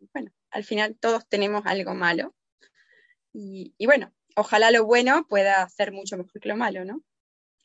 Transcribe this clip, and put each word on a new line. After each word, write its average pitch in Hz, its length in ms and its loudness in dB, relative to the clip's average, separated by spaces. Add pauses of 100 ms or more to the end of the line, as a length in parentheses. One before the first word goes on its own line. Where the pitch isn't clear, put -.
(140)
bueno, 233 180 -10 (200)
al 214 140 -8
final 214 340 -2
todos 226 280 0
tenemos 208 380 -2
algo 185 300 -2
malo. 226 400 -2 (960)
Y, 196 440 -16
y 208 80 -6
bueno, 262 280 2 (220)
ojalá 214 360 4
lo 226 140 4
bueno 247 420 4
pueda 196 420 2
ser 202 220 -4
mucho 196 260 -10
mejor 185 220 -12
que 208 100 -8
lo 208 80 -4
malo, 196 280 -4
¿no? 226 160 -10 (640)